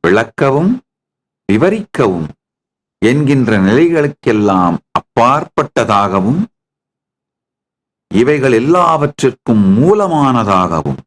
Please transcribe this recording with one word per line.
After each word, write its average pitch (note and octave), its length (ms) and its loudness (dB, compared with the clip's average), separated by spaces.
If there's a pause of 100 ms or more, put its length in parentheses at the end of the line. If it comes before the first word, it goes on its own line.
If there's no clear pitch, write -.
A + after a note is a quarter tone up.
விளக்கவும், C3+ 680 0 (760)
விவரிக்கவும் A2 760 -2 (800)
என்கின்ற C3+ 560 0
நிலைகளுக்கெல்லாம் A2 1080 0 (240)
அப்பாற்பட்டதாகவும், A#2 1400 -2 (1700)
இவைகள் C3 500 0
எல்லாவற்றிற்கும் C#3+ 1040 0 (140)
மூலமானதாகவும் A#2+ 1300 0